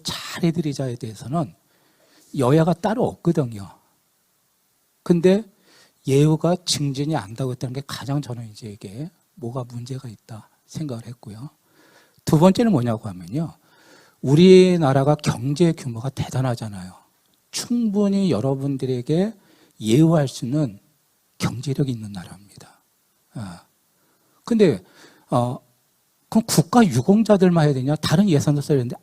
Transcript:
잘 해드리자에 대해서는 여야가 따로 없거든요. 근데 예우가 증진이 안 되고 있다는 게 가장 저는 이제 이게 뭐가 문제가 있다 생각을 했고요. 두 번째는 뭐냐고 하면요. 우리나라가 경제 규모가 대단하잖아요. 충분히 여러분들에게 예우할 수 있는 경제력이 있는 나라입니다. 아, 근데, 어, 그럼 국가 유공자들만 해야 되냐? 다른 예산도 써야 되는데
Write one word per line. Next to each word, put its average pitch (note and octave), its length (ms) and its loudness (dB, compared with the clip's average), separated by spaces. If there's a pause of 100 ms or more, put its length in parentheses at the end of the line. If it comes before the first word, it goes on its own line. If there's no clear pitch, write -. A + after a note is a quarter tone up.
잘 - 400 -10
해드리자에 C#3+ 540 -2
대해서는 A2+ 580 -6 (840)
여야가 D#3 380 2
따로 G#3+ 320 -2
없거든요. A#2 600 -4 (1300)
근데 F#3 420 2 (600)
예우가 D#3 580 2
증진이 C#3+ 520 -4
안 G#2 180 -8
되고 C3+ 200 -6
있다는 B2 200 -10
게 C#3 140 -10
가장 C#3 340 -6
저는 A#2+ 300 -12
이제 G#2 180 -16
이게 A2 400 -14 (240)
뭐가 A#2+ 300 -10
문제가 B2 440 -14
있다 G#2+ 400 -20 (200)
생각을 B2 400 -10
했고요. A#2 420 -16 (720)
두 - 140 2
번째는 F#3+ 340 4
뭐냐고 A#2 380 -2
하면요. F#2+ 460 -10 (680)
우리나라가 D3+ 960 6
경제 D3 560 0
규모가 B2+ 380 -8
대단하잖아요. A2 840 -6 (580)
충분히 G3+ 800 0
여러분들에게 C3+ 1000 -2 (460)
예우할 D3 480 4
수 - 160 -12
있는 B2 340 -4 (600)
경제력이 C3 520 -4
있는 A2 220 -8
나라입니다. - 720 -18 (540)
아, F2+ 280 -14 (800)
근데, G3 400 4 (460)
어, B2 300 -2 (680)
그럼 A3+ 200 0
국가 A#3 380 4
유공자들만 F3+ 800 2
해야 D3 80 2
되냐? C3 220 -2
다른 F#3+ 320 0
예산도 D3 320 2
써야 C#3 200 0
되는데 B2 240 -6